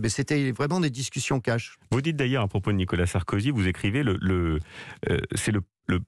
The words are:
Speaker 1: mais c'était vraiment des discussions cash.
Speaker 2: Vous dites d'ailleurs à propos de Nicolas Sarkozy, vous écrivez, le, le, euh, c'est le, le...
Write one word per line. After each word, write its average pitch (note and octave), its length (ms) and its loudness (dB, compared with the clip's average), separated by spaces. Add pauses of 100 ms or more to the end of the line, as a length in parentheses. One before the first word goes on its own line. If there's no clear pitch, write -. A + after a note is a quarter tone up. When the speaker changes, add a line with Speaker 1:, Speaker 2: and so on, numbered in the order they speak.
Speaker 1:
mais A2+ 80 0
c'était C#3 420 0
vraiment D3 280 0
des D#3+ 100 2
discussions C3 500 -2
cash. A#2 380 -2 (140)
Speaker 2:
Vous B2+ 100 2
dites D#3+ 140 -2
d'ailleurs C3 260 0
à G2+ 60 0
propos G#2 240 -2
de G2 60 2
Nicolas F2+ 280 2
Sarkozy, G2+ 460 0
vous G#2 160 2
écrivez, G2+ 340 0
le, G#2 180 2
le, F2 380 2 (540)
euh, - 80 2 (160)
c'est - 160 0
le, G2+ 100 2 (240)
le... F2+ 220 2